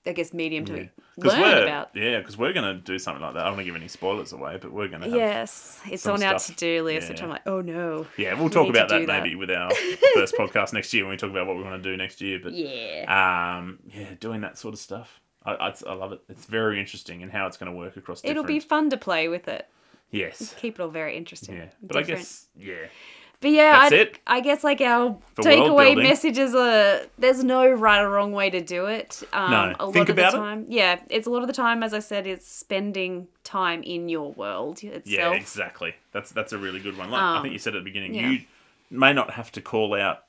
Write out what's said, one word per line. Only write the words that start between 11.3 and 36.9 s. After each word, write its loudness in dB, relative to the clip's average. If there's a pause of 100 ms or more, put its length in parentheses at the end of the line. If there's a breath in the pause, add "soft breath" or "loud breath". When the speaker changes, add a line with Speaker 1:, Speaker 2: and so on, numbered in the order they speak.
Speaker 2:
about -2
what -2
we -8
wanna -10
do -6
next -10
year. -6
But, -10
Speaker 1:
Yeah. -2
Speaker 2:
um, -14
yeah, -16
doing -8
that -12
sort -14
of -16
stuff. -16 (260)
I, -4 (160)
I, -8 (140)
I -10
love -10
it. -16
It's -20
very -2
interesting -12
in -14
how -4
it's -10
gonna -12
work -14
across -14
Speaker 1:
It'll -4
be -4
Speaker 2:
different -6
Speaker 1:
fun 2
to -2
play -2
with -6
it. -10 (440 soft breath)
Speaker 2:
Yes. -8
Speaker 1:
Keep -10
it -8
all -8
very -8
interesting -16
Speaker 2:
Yeah. -12
Speaker 1:
and -20 (120)
Speaker 2:
But -6
I 2
Speaker 1:
different. -6
Speaker 2:
guess, -16 (120)
yeah. -14 (680 loud breath)
Speaker 1:
But 2
yeah, 8 (100)
Speaker 2:
That's 8
Speaker 1:
I, 8
Speaker 2:
it. 4
Speaker 1:
I 2
guess, 0
like, 2
our 2 (180)
Speaker 2:
For -2
world 2 (260)
Speaker 1:
takeaway 10
Speaker 2:
building. 6
Speaker 1:
messages 2
are 6 (180)
there's 4
no 6
right 6
or 2
wrong 0
way 0
to -2
do -4
it. -6 (120)
Um, 0
Speaker 2:
No, 4
Speaker 1:
a -4
lot -6
Speaker 2:
think 6
Speaker 1:
of 2
the 4
Speaker 2:
about 6
it. -2
Speaker 1:
time, -6
yeah, 2 (100)
it's -2
a -2
lot 0
of -4
the -4
time, 0
as -4
I -4
said, -6
it's -8
spending -6 (160)
time -4
in -8
your -6
world -8
itself. -14
Speaker 2:
Yeah, 0
exactly. -8 (180)
That's, -8
that's -6
a -8
really -8
good -10